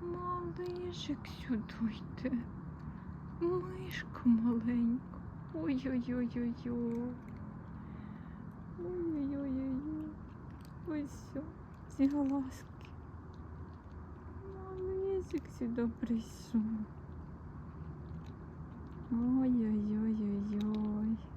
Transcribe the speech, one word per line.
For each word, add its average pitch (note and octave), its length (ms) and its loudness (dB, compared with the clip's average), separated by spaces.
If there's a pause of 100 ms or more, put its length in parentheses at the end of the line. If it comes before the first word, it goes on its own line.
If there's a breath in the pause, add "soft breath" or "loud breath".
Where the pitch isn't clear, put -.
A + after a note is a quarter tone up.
Малишик F4 1200 -2
сюди - 640 0
йде. - 480 -2 (1000 loud breath)
Мишка F#4 840 0
маленька. A#3 960 6 (360)
Ой-ой-ой-ой-ой. B3 1000 2 (2250 loud breath)
Ой-ой-ой-ой-ой. D4 1300 0 (760)
Ось D4 360 -2 (120)
о, C4+ 40 -2 (480)
ці C#4 200 8
глазки. C#4 800 2 (1700)
Малесик F#4+ 880 0 (160)
сюди A#3 280 2 (140)
прийшов. A3+ 640 0 (2500)
Ой-ой-ой-ой-ой. G#3+ 2000 4 (200)